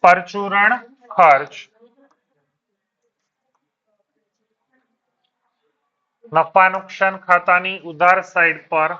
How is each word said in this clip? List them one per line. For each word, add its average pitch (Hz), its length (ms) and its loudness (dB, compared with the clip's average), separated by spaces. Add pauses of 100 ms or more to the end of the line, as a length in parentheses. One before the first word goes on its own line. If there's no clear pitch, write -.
પરચુરણ 196 680 0 (420)
ખર્ચ. 147 380 4 (4000)
નફા 160 360 2
નુકસાન 190 500 -6
ખાતાની 180 600 -2
ઉધાર 170 420 0
સાઈડ 165 380 -2 (100)
પર 160 300 -2